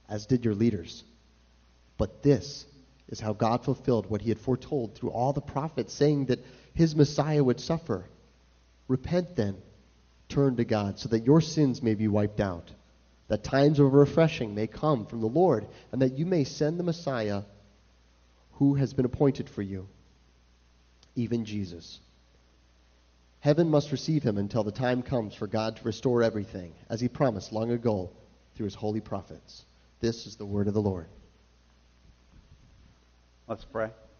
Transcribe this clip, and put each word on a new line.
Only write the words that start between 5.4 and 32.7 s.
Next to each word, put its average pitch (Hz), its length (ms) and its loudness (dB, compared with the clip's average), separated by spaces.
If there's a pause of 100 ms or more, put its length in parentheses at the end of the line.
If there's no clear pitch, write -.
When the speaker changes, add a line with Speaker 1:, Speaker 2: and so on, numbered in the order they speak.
Speaker 1:
prophets, 139 520 -6
saying 143 320 2
that 123 200 -2 (300)
his 160 200 2
Messiah 147 480 4
would 120 180 2
suffer. 120 440 -4 (840)
Repent 160 500 -2
then, 101 180 0 (720)
turn 135 300 2
to 117 80 2
God, 104 340 0
so - 100 -8
that 113 140 2
your 147 160 8
sins 151 420 2
may 113 120 4
be 107 160 0
wiped 104 320 2
out, 90 280 -4 (600)
that 107 120 -2
times 143 380 4
of 139 140 6
refreshing 143 600 4
may 107 140 -2
come 139 380 -2
from 117 160 -8
the 110 60 0
Lord, 131 380 2 (280)
and 131 80 0
that 131 160 0
you 160 80 -2
may 175 180 2
send 151 340 -2
the 180 60 -4
Messiah 117 600 -4 (1080)
who 139 220 2
has 139 180 0
been 127 120 0
appointed 131 440 0
for - 120 -10
you, 98 260 -8 (1300)
even 117 300 -2
Jesus. 95 540 -10 (1400)
Heaven 151 300 4
must 147 240 2
receive 151 300 0
him 107 140 2
until 101 280 0
the 104 80 -6
time 127 300 -2
comes 110 320 -4
for 107 120 -8
God 110 300 -4
to - 80 -16
restore 120 360 0
everything, 101 520 -2 (160)
as 113 100 -6
he 123 80 0
promised 113 460 -2
long 110 180 -2
ago 110 380 -2 (460)
through 110 100 -6
his 98 100 -8
holy 107 240 -4
prophets. - 640 -12 (380)
This 113 240 -4
is 101 100 -18
the 107 100 -12
word 101 220 0
of 104 60 0
the 107 80 2
Lord. 92 260 -2 (2500)